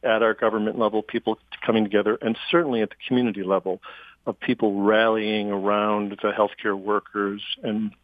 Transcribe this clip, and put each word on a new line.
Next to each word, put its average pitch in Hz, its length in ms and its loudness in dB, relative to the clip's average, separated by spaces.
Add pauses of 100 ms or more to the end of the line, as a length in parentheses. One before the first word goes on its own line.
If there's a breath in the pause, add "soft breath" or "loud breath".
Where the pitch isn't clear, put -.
at 110 200 2
our 110 120 4
government 107 440 0
level, 107 240 2
people 110 360 -2 (260)
coming 110 200 2
together, 104 380 2
and 113 140 -2 (140)
certainly 147 300 2
at 104 80 0
the - 80 -16 (100)
community 117 360 0
level, 92 380 -2 (460 loud breath)
of 110 140 -6
people 104 420 0
rallying 107 680 2
around 104 600 0 (120)
the 104 100 0
healthcare 104 460 0
workers 101 640 -4 (200)
and 107 280 -4 (140)